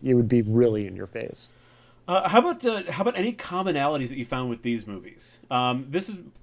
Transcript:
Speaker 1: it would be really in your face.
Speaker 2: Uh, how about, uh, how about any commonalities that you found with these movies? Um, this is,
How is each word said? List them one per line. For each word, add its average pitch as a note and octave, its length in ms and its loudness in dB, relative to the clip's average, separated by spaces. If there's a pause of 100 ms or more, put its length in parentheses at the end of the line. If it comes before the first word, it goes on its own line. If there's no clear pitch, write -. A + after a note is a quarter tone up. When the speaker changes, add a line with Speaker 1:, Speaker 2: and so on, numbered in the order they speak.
Speaker 1:
it C3 100 4
would A#2+ 140 4
be A#2+ 140 4
really A2 440 2
in F#2+ 80 -10
your F#2+ 140 -12
face. - 420 -10 (560)
Speaker 2:
Uh, F#3 220 2
how G3+ 100 8
about, B3+ 260 2
uh, G#3+ 280 0
how D#3 100 -2
about A#3+ 160 0
any A3 140 0
commonalities D3+ 760 -2
that C3+ 60 -10
you B2 80 -6
found B2+ 240 -4
with A#2 140 -6
these A#2 240 -2
movies? - 540 -14 (100)
Um, B2+ 400 0
this F#3 180 -4
is, G3+ 100 -12 (240)